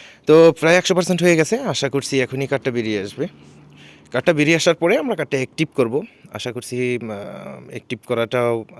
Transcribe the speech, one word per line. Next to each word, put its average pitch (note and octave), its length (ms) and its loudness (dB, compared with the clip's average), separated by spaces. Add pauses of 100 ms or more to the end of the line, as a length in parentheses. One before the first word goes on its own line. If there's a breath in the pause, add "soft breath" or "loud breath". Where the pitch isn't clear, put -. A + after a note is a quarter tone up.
(260 loud breath)
তো D#3+ 260 8
প্রায় F3 240 2
একশো F#3 180 0
পার্সেন্ট F3 280 -2
হয়ে F3 140 4
গেছে, D#3+ 220 0
আশা E3 300 -4
করছি C3+ 320 -2
এখনই C3 260 -4
কার্ডটা C3+ 240 -2
বেরিয়ে A2 300 -2
আসবে। G2+ 260 -8 (840 loud breath)
কার্ডটা C3 200 2
বেরিয়ে D3+ 240 2
আসার E3 180 2
পরে F3+ 240 2
আমরা C4 180 -2
কার্ডটা C#3+ 200 -6
অ্যাক্টিভ C3 380 -4
করব, B2+ 320 -2 (260 soft breath)
আশা A2+ 200 -8
করছি, B2 500 -6
আহ, A#2 60 -10 (600)
অ্যাক্টিভ A#2+ 380 -12
করাটাও A#2 580 -2 (160)